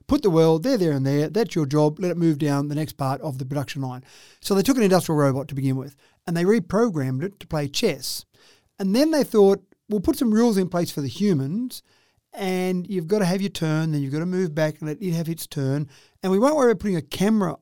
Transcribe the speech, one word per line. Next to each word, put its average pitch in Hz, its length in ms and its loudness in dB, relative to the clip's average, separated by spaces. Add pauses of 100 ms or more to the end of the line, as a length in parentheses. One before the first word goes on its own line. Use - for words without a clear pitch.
"Put 285 140 2
the 196 80 2
weld, 160 320 4
there, 254 160 2
there 175 140 2
and 135 140 0
there. 143 220 0
That's 214 260 -2
your 156 120 0
job. 151 340 2
Let 180 100 -2
it 165 60 -4
move 165 220 2
down 143 300 0
the 147 60 -4
next 151 200 -4
part 135 260 -2
of 143 180 -8
the 139 60 -6
production 139 380 -6
line." 127 200 -8 (380)
So - 140 -2
they 196 80 4
took 262 160 2
an 233 40 4
industrial 180 360 2
robot 139 300 0
to - 60 -12
begin 135 220 -2
with, 131 180 -10 (320)
and 175 100 -4
they 170 80 0
reprogrammed 180 800 0
it 196 180 -10
to - 60 -20
play 147 220 -4
chess. - 560 -4 (540)
And 196 180 0
then 302 160 4
they 294 100 4
thought, 196 400 4 (260)
"We'll 208 120 -2
put 285 180 0
some 233 160 2
rules 226 220 4
in 185 140 0
place 175 200 -2
for 156 120 -6
the 135 60 -4
humans, 185 720 -2 (500)
and 185 580 -2
you've 180 160 -4
gotta 202 200 2
have 180 140 0
your 196 100 -2
turn, 160 420 -2
then 147 100 -2
you've 135 100 -6
gotta 160 140 -2
move 185 300 -2
back 156 240 -2
and 156 80 -8
let 151 120 -8
it 185 120 -4
have 165 160 -4
its 165 180 -8
turn. 139 400 -2 (340)
And 190 120 -2
we 190 60 4
won't 277 180 4
worry 254 160 4
about 202 80 -2
putting 196 160 -2
a 151 60 -2
camera 196 600 0